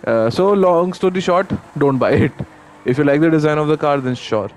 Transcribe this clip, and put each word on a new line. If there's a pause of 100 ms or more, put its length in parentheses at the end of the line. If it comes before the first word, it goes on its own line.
Uh,
so
long
story
short, (280)
don't
buy
it. (540)
If
you
like
the
design
of
the
car,
then
sure.